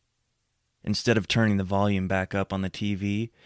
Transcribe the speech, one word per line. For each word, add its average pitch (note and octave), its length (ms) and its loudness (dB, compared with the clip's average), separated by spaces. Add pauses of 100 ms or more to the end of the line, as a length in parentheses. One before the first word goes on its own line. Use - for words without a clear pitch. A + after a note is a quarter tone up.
(800)
Instead G#2+ 360 2
of F#2+ 100 0
turning G#2+ 300 2
the G2 60 0
volume G2 440 0
back F#2+ 260 -2
up G2 200 -2
on F#2+ 80 -2
the F#2 80 -4
T G#2 260 -4
V, G2+ 360 -2 (140)